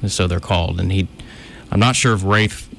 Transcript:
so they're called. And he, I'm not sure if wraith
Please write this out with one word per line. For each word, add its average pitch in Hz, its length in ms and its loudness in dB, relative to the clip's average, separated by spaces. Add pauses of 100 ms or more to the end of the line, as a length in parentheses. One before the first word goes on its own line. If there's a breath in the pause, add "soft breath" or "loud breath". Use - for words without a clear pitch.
so 92 180 0
they're 87 120 -2
called. 85 400 0
And 92 140 0
he, 95 140 0 (640 loud breath)
I'm 98 80 2
not 123 180 4
sure 120 180 2
if 95 80 0
wraith 104 440 2 (120)